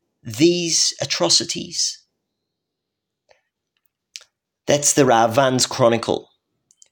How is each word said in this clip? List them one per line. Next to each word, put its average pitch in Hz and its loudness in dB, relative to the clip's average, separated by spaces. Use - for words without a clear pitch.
these 160 0
atrocities? - -4
That's - 0
the 147 4
Ravan's 123 2
chronicle. 117 0